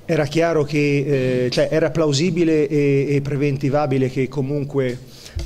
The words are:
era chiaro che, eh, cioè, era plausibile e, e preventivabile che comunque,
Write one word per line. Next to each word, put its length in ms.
era 220
chiaro 400
che, 800
eh, 40
cioè, 220
era 200
plausibile 760
e, 420
e 120
preventivabile 880
che 180
comunque, 720